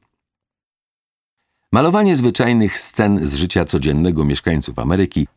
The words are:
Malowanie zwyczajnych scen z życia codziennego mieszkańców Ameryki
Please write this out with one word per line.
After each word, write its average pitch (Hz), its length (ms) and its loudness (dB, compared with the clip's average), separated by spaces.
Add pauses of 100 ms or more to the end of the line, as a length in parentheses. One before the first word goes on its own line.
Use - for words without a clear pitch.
(1700)
Malowanie 175 440 2
zwyczajnych 120 640 0
scen 101 480 0
z 71 80 -4
życia 87 300 -2
codziennego 78 600 0
mieszkańców 71 540 -2
Ameryki 80 480 -2 (100)